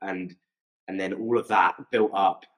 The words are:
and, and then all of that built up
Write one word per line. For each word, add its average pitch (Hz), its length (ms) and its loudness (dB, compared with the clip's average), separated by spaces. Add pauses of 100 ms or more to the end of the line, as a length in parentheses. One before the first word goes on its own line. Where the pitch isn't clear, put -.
and, 92 320 -8 (540)
and 95 100 -6
then 95 140 -4
all 113 260 0
of 101 100 -4
that 92 280 2 (160)
built 110 220 4
up 95 300 0 (140)